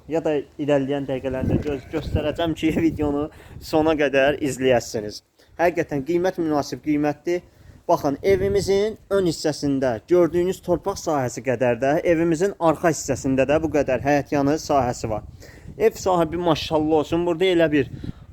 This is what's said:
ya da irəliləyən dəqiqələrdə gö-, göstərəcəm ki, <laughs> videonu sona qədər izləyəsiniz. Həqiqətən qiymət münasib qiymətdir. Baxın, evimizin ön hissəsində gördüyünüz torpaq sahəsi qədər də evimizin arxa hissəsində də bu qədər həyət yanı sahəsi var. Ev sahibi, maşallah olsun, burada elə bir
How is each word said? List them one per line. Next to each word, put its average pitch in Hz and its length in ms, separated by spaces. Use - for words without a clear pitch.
ya 156 180
da 156 140
irəliləyən 139 560
dəqiqələrdə 127 520
gö-, 143 180
göstərəcəm 156 680
ki, 160 220
<laughs> 165 100
videonu 147 400
sona 156 400
qədər 139 420
izləyəsiniz. 120 840
Həqiqətən 156 480
qiymət 175 340
münasib 143 420
qiymətdir. 147 600
Baxın, 151 380
evimizin 196 720
ön 196 200
hissəsində 139 760
gördüyünüz 175 580
torpaq 180 320
sahəsi 135 480
qədər 120 380
də 135 80
evimizin 170 520
arxa 165 380
hissəsində 135 500
də 143 160
bu 160 140
qədər 135 260
həyət 139 320
yanı 143 240
sahəsi 127 560
var. 104 140
Ev 220 240
sahibi, 170 380
maşallah 156 640
olsun, 170 240
burada 175 200
elə 170 260
bir 143 180